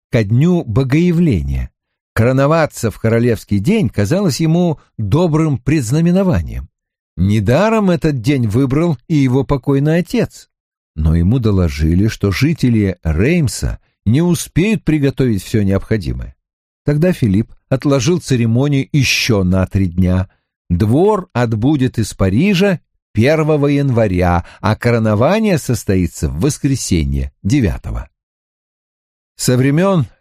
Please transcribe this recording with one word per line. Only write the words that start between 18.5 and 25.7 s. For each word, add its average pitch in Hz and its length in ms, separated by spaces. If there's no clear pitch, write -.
ещё 117 540
на 92 240
три 98 180
дня. 92 420
Двор 147 640
отбудет 120 680
из - 140
Парижа 170 640
первого 151 560
января, 110 760
а 107 140
коронование 120 840
состоится 95 720